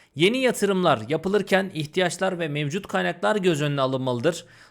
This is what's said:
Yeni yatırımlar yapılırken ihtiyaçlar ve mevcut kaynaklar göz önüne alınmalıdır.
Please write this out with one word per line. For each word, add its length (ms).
Yeni 200
yatırımlar 720
yapılırken 640
ihtiyaçlar 680
ve 80
mevcut 400
kaynaklar 480
göz 260
önüne 200
alınmalıdır. 640